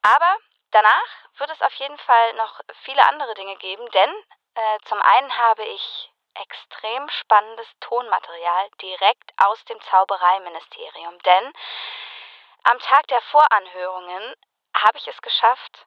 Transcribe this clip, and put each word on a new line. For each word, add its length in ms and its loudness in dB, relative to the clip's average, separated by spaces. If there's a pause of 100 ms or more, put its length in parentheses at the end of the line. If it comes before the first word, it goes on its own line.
Aber 340 4 (340)
danach 380 4 (280)
wird 120 -8
es 120 -10
auf 140 -2
jeden 220 -10
Fall 360 2
noch 260 -8 (240)
viele 240 2
andere 260 -4
Dinge 240 -12
geben, 340 -14
denn, 320 0 (320)
äh, 300 -2
zum 160 -6
einen 360 2
habe 260 0
ich 480 -14 (240)
extrem 760 -12
spannendes 580 0 (140)
Tonmaterial 880 -4 (120)
direkt 520 -4 (100)
aus 220 -2
dem 160 -16
Zaubereiministerium, 1400 -2
denn 340 2 (1080)
am 160 2
Tag 280 2
der 140 0
Voranhörungen 1120 0 (400)
habe 220 0
ich 100 -16
es 140 -16
geschafft 640 0